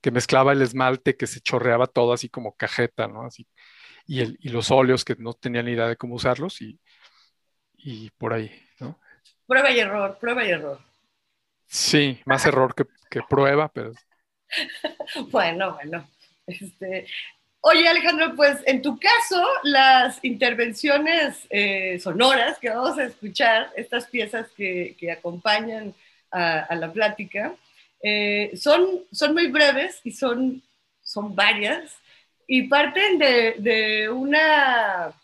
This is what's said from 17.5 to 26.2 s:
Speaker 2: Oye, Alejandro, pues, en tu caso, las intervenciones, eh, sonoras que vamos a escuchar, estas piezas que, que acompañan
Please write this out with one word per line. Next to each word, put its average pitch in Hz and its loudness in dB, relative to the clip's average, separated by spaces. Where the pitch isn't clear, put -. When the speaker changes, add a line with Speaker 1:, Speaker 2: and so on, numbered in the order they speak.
Speaker 2:
Oye, 330 6
Alejandro, 320 2
pues, 285 4
en 262 0
tu 277 -4
caso, 392 2
las 262 4
intervenciones, 262 0
eh, 190 -2
sonoras 240 2
que 240 -6
vamos 262 -2
a 269 -2
escuchar, 226 0
estas 240 -8
piezas 220 -6
que, 185 -6
que 170 -8
acompañan 214 -4